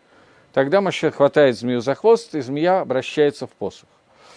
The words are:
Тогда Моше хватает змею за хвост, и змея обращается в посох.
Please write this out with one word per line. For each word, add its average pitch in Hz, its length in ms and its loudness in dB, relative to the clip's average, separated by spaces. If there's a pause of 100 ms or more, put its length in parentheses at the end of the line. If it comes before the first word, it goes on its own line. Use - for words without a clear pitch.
(520)
Тогда 139 280 0
Моше 165 300 -2
хватает 139 480 2
змею 120 220 -4
за 113 160 -4
хвост, 226 400 0
и 151 40 -4
змея 151 420 -2
обращается 131 640 -2
в - 20 -20
посох. - 380 -12 (480)